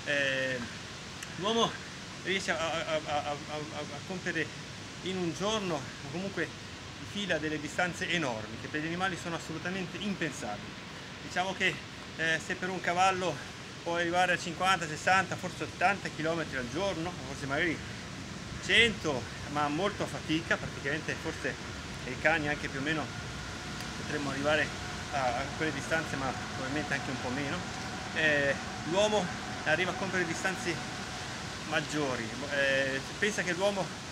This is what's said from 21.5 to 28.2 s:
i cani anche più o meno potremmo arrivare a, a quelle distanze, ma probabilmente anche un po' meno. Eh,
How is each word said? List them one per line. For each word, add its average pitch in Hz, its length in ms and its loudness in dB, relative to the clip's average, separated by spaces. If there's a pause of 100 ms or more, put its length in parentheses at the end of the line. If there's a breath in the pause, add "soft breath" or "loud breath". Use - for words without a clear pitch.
i 127 160 -4
cani 156 260 4
anche 147 220 -2
più 139 100 -4
o 131 40 -2
meno 151 220 0 (960)
potremmo 147 280 -2
arrivare 143 360 4 (460)
a, 135 140 2
a 127 180 2 (140)
quelle 156 160 0
distanze, 147 420 0
ma 135 160 0 (220)
probabilmente 139 400 -2
anche 139 180 -2
un 120 100 -4
po' 127 80 -2
meno. 143 280 -2 (580)
Eh, 147 400 6 (340)